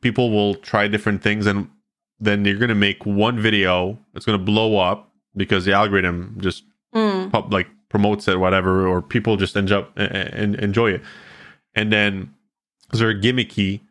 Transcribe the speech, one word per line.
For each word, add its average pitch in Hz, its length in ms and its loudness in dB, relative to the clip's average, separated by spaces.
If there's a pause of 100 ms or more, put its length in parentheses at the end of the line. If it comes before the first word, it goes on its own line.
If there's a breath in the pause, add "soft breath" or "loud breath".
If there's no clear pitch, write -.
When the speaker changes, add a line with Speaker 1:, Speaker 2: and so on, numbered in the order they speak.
Speaker 1:
people 120 300 0
will 104 240 2
try 104 320 -4
different 104 340 -2
things 104 260 0
and 101 220 -2 (500)
then 101 260 0
you're 101 120 2
gonna 117 180 0
make 101 300 0
one 107 340 0
video 98 580 0 (160)
that's - 120 -12
gonna 107 120 2
blow 107 400 2
up 95 340 0 (240)
because 95 300 0
the 98 80 2
algorithm 98 680 0
just 95 240 -4 (300)
Speaker 2:
Mm. 202 380 -2
Speaker 1:
pop-, 104 220 -2
like, 92 140 0 (200)
promotes 104 400 0
it, 95 120 2
whatever, 92 460 2
or 90 160 0
people 110 360 0
just 95 180 -2
end 98 160 0
up, - 260 -2
e-, 104 60 0
e-, 98 40 -2 (260)
en-, 104 220 -2
enjoy 104 360 0
it. 90 100 -4 (720 loud breath)
And 107 200 -2
then 101 400 0 (560)
it's 113 100 -2
very 110 160 2
gimmicky 104 640 0 (120)